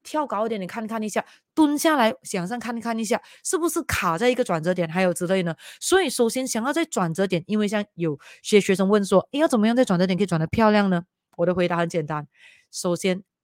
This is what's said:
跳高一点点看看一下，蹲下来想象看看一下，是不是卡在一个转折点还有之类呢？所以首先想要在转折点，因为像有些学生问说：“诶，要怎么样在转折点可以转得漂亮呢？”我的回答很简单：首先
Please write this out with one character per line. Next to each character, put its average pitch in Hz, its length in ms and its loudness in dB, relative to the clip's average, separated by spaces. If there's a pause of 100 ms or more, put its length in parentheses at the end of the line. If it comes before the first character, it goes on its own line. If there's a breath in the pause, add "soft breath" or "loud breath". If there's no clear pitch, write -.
跳 302 240 -4
高 214 180 -4
一 226 40 -4
点 220 100 -4
点 185 80 -6
看 220 180 -8
看 220 160 -6
一 214 60 -6
下， - 160 -4 (320 soft breath)
蹲 302 240 4
下 320 160 2
来 226 180 4 (100)
想 180 220 -4
象 240 140 -8
看 233 180 -8
看 226 220 -6
一 226 60 -2
下， 220 160 -2 (200 loud breath)
是 - 160 -4
不 330 120 0
是 330 140 -4
卡 170 340 -2
在 233 120 2
一 247 60 2
个 247 80 -2
转 175 180 -2
折 175 120 0
点 180 120 0
还 165 160 -2
有 180 120 2
之 180 140 -4
类 190 160 2
呢？ 165 120 -4 (240 loud breath)
所 381 240 2
以 294 60 -2
首 233 200 0
先 262 160 -4
想 233 200 -4
要 285 80 -2
在 330 100 0
转 175 300 -2
折 185 120 0
点， 185 220 -2
因 208 100 -2
为 208 80 0
像 208 280 -2
有 165 260 -4 (220 loud breath)
些 - 180 4
学 190 160 2
生 190 140 0
问 208 160 4
说 185 260 4
：“诶， 277 80 -4
要 320 80 4
怎 262 100 2
么 208 80 4
样 233 80 2
在 247 120 4
转 185 120 2
折 180 80 4
点 185 120 0
可 190 60 0
以 - 20 2
转 175 120 -2
得 160 100 0
漂 220 240 4
亮 202 180 4
呢？” 175 160 0 (320)
我 170 80 2
的 175 100 0
回 175 140 2
答 175 80 -2
很 170 100 0
简 170 180 -4
单： 151 220 -6 (420 soft breath)
首 - 240 -4
先 190 300 -2 (200)